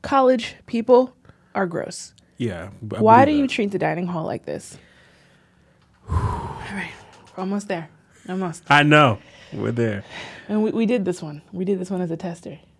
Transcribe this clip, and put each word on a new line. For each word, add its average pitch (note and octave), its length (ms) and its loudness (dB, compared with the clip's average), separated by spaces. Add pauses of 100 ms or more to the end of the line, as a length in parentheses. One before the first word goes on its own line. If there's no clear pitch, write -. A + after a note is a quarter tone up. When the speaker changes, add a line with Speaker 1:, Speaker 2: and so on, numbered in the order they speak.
Speaker 1:
College C4 540 2 (100)
people B3 480 2 (400)
are F#3+ 120 -2
gross. - 480 -8 (220)
Speaker 2:
Yeah, F#2+ 340 -6 (160)
b-, G#2 100 -8
I - 40 -4
Speaker 1:
Why A3+ 240 8
Speaker 2:
believe D4+ 120 2
Speaker 1:
do D4 60 2
you C4+ 60 0
Speaker 2:
that. - 60 -6
Speaker 1:
treat G3+ 180 -2
the F#3 60 -4
dining D#3+ 280 -2
hall E3+ 180 -6
like - 220 -6
this? - 320 -12 (800)
<sighs> - 500 -20
All E2 80 -4 (560)
right, F#3 200 -10 (440)
we're F#3 60 -12
almost G3+ 260 -6
there. E3 200 -6 (400)
Almost. F#3 400 -6
Speaker 2:
I D3 160 8
know. D3 340 8 (340)
We're G#2+ 200 -4
there. A2 320 -2 (440)
Speaker 1:
And G#3+ 140 -2
we, G#3+ 80 0
we A3+ 160 0
did A3 180 0
this F3+ 180 -4
one. D3+ 200 -14 (100)
We F#3 120 -6
did F#3+ 160 -2
this F#3 100 -8
one F#3 100 -4
as F3 100 -4
a E3 60 -6
tester. E3 420 -12 (220)